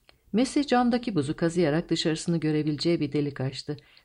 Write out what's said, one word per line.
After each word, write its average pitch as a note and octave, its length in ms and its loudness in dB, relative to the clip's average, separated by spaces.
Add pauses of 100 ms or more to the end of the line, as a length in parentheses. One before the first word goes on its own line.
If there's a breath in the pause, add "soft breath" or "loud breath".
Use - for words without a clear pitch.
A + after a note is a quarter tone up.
(320 soft breath)
Messi C4 340 0
camdaki B3 480 2
buzu D3 220 0
kazıyarak E3 540 2
dışarısını E3 500 0
görebileceği D3+ 600 0
bir C#3 120 -2
delik C#3+ 280 -2
açtı. C#3 360 -6 (280 soft breath)